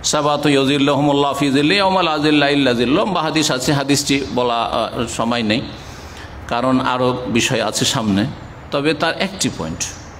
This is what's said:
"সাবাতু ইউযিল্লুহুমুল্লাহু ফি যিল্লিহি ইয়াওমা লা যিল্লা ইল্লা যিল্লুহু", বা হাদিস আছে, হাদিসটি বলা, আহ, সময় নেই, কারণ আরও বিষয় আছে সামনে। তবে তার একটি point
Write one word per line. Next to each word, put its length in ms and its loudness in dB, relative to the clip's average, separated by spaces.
"সাবাতু 460 0
ইউযিল্লুহুমুল্লাহু 840 4
ফি 120 0
যিল্লিহি 300 2
ইয়াওমা 280 2
লা 140 0
যিল্লা 320 4
ইল্লা 240 4
যিল্লুহু", 400 2
বা 80 0
হাদিস 300 0
আছে, 220 0
হাদিসটি 520 0
বলা, 280 0
আহ, 440 -2
সময় 360 -2
নেই, 180 0
কারণ 320 2
আরও 380 0
বিষয় 360 0
আছে 220 -2
সামনে। 400 0
তবে 220 0
তার 280 -2
একটি 360 -4
point 280 -8